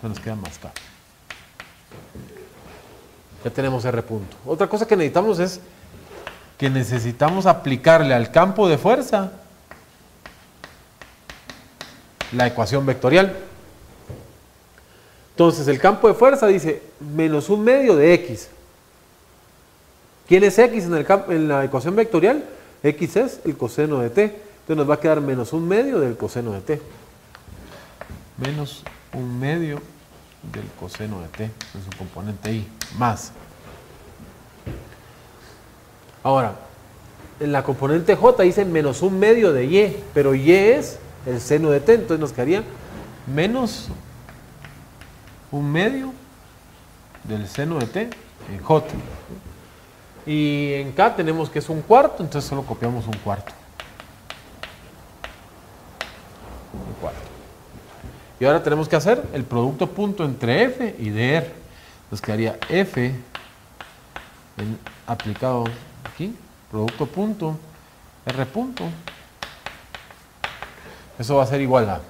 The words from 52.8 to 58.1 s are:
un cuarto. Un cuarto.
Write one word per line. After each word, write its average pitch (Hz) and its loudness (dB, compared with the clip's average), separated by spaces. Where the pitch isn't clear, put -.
un 110 -6
cuarto. 101 -8
Un - -14
cuarto. 80 -12